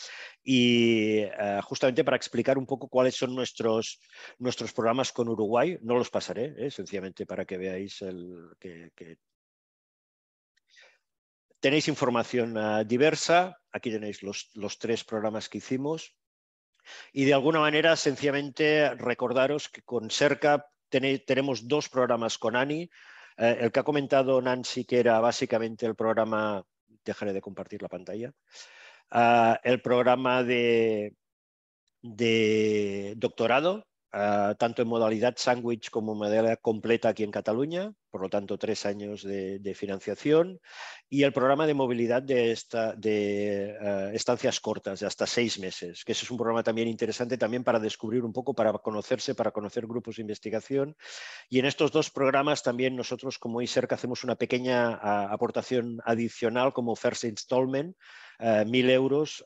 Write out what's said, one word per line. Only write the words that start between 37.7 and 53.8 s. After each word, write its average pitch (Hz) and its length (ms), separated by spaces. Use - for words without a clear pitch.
por 95 120
lo 95 80
tanto, 101 280
tres 107 280
años 104 380
de, 98 360
de 98 160
financiación, 147 840
y 139 140
el 135 100
programa 139 340
de 151 60
movilidad 120 480
de 123 320
esta, 110 420
de, 104 800
eh, 101 360
estancias 120 480
cortas, 104 400
de 104 40
hasta 98 220
seis 113 320
meses, 90 460
que 117 80
ese - 100
es 110 80
un 123 60
programa 113 260
también 113 240
interesante 117 500
también 120 280
para 117 120
descubrir 110 460
un 113 80
poco, 127 220
para 110 180
conocerse, 107 640
para 110 160
conocer 107 340
grupos 113 300
de 113 60
investigación. 113 760
Y 127 100
en 127 60
estos 143 260
dos 151 180
programas 139 540
también 127 320
nosotros 123 420
como 120 240
icerca 123 340